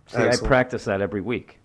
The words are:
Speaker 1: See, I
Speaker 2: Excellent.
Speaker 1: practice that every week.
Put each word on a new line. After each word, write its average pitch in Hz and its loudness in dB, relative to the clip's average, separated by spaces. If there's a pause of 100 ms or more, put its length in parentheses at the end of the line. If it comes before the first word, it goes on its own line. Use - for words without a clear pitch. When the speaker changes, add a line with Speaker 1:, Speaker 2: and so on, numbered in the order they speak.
Speaker 1:
See, - -10
I 113 4
Speaker 2:
Excellent. 120 0
Speaker 1:
practice 127 2
that 98 0
every 101 -2
week. 107 -6